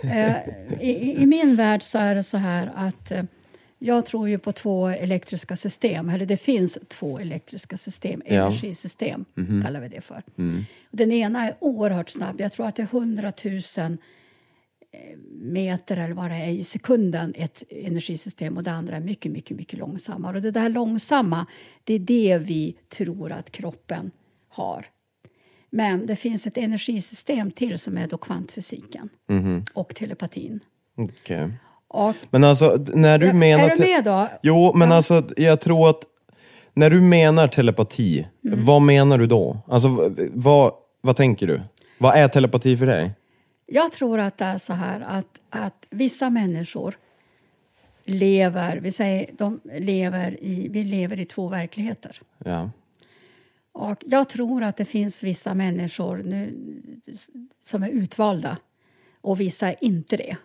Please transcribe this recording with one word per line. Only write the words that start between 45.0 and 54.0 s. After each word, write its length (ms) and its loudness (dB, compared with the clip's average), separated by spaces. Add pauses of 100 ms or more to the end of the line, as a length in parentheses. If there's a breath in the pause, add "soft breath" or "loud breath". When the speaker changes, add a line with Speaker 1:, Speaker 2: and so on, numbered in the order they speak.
Speaker 1:
att, 420 -8
att 400 -10
vissa 400 -4
människor 680 -4 (1080)
lever, 720 0
vi 140 -8
säger, 340 -2 (120)
de 220 -4 (200)
lever 640 -4
i, 280 -6
vi 120 -4
lever 360 -4
i 60 -6
två 220 -8
verkligheter. 720 -8 (260)
Speaker 2:
Ja. 240 -6 (1040 soft breath)
Speaker 1:
Och 340 -8